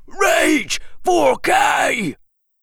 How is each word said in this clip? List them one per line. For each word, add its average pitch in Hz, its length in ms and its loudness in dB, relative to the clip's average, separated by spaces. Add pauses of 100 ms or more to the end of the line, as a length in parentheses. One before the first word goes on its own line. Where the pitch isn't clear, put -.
"Rage 320 720 0 (220)
four 311 340 2
K!" - 800 0 (460)